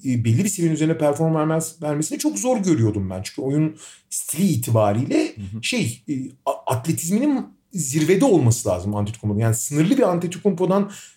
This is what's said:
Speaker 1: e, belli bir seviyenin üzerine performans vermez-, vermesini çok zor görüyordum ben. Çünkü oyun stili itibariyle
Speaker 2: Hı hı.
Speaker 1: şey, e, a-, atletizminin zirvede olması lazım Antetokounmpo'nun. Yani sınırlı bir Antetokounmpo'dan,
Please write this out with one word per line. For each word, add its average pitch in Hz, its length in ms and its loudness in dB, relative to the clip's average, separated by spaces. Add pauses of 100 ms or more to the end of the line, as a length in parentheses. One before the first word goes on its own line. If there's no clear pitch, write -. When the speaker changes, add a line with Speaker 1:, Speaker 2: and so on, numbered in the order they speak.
Speaker 1:
e, 123 200 0
belli 117 200 4
bir 208 40 0
seviyenin 165 260 0
üzerine 156 240 0
performans 160 380 2
vermez-, 160 460 -2
vermesini 151 360 -2
çok 302 200 -2
zor 254 180 0
görüyordum 113 540 0
ben. 92 120 -6
Çünkü - 180 -10
oyun 147 360 0 (340)
stili - 360 -2
itibariyle 117 760 2 (120)
Speaker 2:
Hı 101 200 -10
hı. 113 60 -10
Speaker 1:
şey, 175 460 -4
e, 151 60 -4 (320)
a-, - 280 -2
atletizminin 196 720 0 (260)
zirvede 160 520 2
olması 139 440 4
lazım 95 280 -2
Antetokounmpo'nun. 104 460 -2
Yani 113 120 2
sınırlı 160 440 0
bir 254 40 4
Antetokounmpo'dan, 185 880 0 (240)